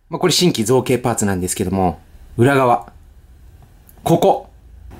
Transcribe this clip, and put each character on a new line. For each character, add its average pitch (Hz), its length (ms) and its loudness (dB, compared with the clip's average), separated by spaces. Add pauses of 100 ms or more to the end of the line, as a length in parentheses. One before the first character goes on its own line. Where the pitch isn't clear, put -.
(100)
ま 160 60 -8
あ、 - 20 -6
こ - 80 0
れ 147 60 2
新 175 180 2
規 113 140 -2
造 123 180 2
形 127 160 0
パ 123 140 -2
ー - 20 -4
ツ 107 120 -4
な 98 80 0
ん 90 60 -4
で 90 80 -4
す - 80 -6
け 101 80 -2
ど 90 60 -6
も、 92 320 -2 (340)
裏 135 180 4
側。 131 380 0 (1120)
こ 165 160 2
こ。 - 320 0 (500)